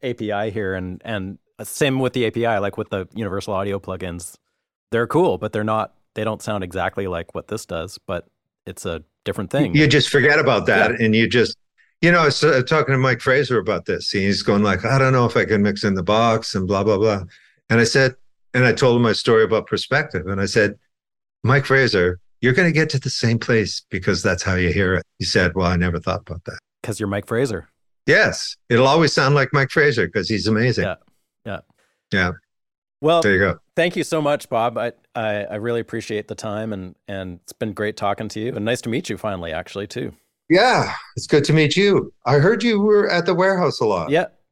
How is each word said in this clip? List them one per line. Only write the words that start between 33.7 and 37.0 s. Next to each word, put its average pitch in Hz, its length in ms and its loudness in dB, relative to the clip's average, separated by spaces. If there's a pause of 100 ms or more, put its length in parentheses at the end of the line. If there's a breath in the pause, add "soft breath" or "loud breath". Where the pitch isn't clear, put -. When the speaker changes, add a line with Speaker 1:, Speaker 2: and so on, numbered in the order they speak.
Speaker 1:
thank 170 180 0
you 175 80 -2
so 156 180 -2
much, 147 280 -2
Bob. 117 280 -2
I, 117 160 -4 (220)
I, 107 300 -4
I - 120 -10
really 117 240 -4
appreciate 107 480 -8
the 107 80 -10
time 110 360 -8
and, 92 220 -10 (140)